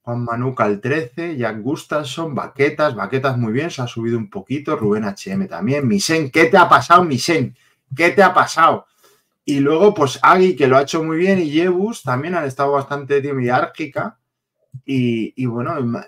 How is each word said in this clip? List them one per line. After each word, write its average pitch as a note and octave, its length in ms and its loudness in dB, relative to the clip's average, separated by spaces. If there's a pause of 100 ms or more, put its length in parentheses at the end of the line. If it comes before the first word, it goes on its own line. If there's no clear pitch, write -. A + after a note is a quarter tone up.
Juan A#2+ 240 -6
Manuca A#2 420 -2
el G#2 140 -2
trece, D#3+ 560 -4
Jack A2 240 -4
Gustafsson, D3 760 -6
Baquetas, C#3+ 600 -2
Baquetas B2 420 -2
muy A2+ 160 -2
bien, D#3 180 -2
se C3+ 120 -8
ha A#2+ 40 -4
subido A#2 300 -4
un A2 140 -6
poquito, C#3 440 -6
Rubén G#2+ 300 0
H G2 260 -8
M F#2+ 160 -2
también. B2 400 -2
Misen, C3 440 0
¿qué D#3+ 160 4
te F#3 100 4
ha C#3 100 8
pasado, D3+ 380 6
Misen? C#3 500 -2 (400)
¿Qué E3 160 2
te G3 120 4
ha F3+ 100 6
pasado? D#3 540 2 (580)
Y C#3 160 -2
luego, D#3+ 320 4
pues, C#3+ 300 -2
Agui, F3+ 340 4
que C#3+ 100 2
lo B2+ 120 6
ha C#3+ 40 4
hecho D#3+ 220 -4
muy D#3+ 140 -4
bien, F#3+ 200 2
y D#3+ 120 -2
Jebus F#3 520 0
también C3+ 320 -4
han D#3 120 -2
estado C#3 260 -2
bastante C#3+ 480 -2
tiempo, C3+ 200 -4
y B2 100 0
Árgica. D#3+ 680 -4 (680)
Y, B2 560 -2
y - 20 -2
bueno, B2+ 380 -4
Ma-, A#2 240 -6